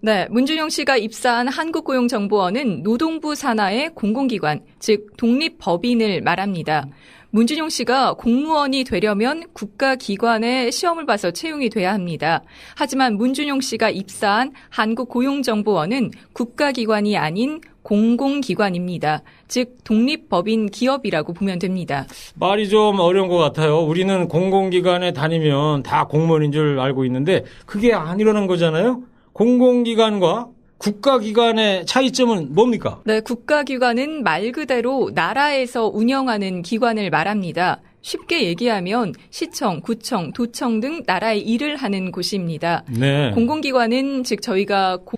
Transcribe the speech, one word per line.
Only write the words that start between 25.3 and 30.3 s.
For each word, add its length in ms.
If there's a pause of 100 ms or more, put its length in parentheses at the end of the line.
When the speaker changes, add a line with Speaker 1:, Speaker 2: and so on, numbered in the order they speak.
Speaker 2:
다 240
공무원인 460
줄 260
알고 260
있는데 400 (220)
그게 260
아니라는 540
거잖아요. 560 (300)
공공기관과 1160 (300)